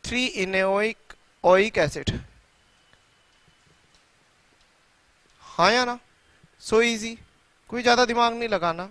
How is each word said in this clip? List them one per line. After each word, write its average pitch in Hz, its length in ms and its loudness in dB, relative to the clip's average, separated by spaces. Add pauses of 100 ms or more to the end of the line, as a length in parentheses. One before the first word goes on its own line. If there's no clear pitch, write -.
थ्री 247 320 -2
in 190 260 -4
oic, 202 520 -4 (300)
oic 190 360 4
acid, 147 320 -2 (3250)
हाँ 185 280 2
या 247 120 2
ना? 247 140 -6 (640)
So 220 220 2
easy, 226 320 -4 (540)
कोई 240 120 -6
ज़्यादा 240 220 4
दिमाग 233 300 0
नहीं 233 140 -6
लगाना। 175 420 -4